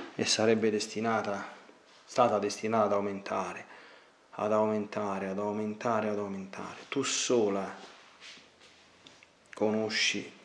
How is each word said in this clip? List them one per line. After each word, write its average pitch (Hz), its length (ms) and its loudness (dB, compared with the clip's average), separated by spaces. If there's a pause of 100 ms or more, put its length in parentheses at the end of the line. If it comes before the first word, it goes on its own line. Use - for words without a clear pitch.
(160)
e 113 100 0
sarebbe 110 460 4
destinata, 107 840 -2 (500)
stata 110 360 4
destinata 107 460 2
ad 101 80 2
aumentare, 98 720 -2 (680)
ad 107 200 -2
aumentare, 107 760 0
ad 95 100 -2
aumentare, 107 720 -2
ad 104 80 -2
aumentare. 98 640 -8 (100)
Tu 135 140 -2
sola 101 680 2 (1800)
conosci 107 800 0 (100)